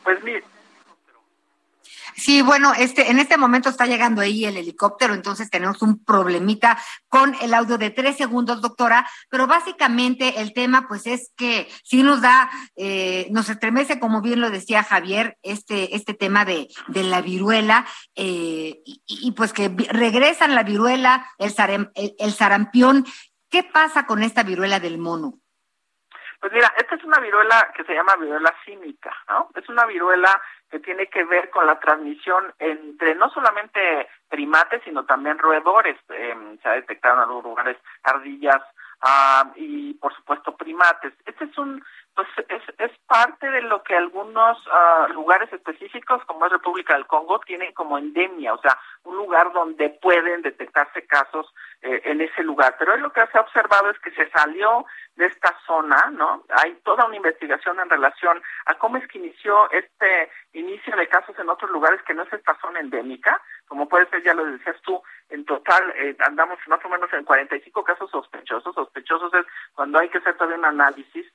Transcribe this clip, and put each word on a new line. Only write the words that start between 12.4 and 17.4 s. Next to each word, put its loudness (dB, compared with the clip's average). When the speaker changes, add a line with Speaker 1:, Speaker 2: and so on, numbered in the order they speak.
Speaker 2:
eh, -4
nos -2
estremece, -2
como 0
bien -2
lo 0
decía -2
Javier, -2
este, -6
este -8
tema 2
de, -4
de -2
la 0
viruela, 0